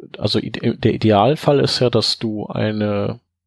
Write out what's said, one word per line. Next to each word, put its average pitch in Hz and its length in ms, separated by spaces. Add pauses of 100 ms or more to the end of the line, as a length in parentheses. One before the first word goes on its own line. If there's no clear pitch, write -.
(180)
also 104 200
ide-, - 380
der - 180
Idealfall 117 640
ist - 220
ja, 127 100
dass - 300
du 107 260
eine 107 720 (280)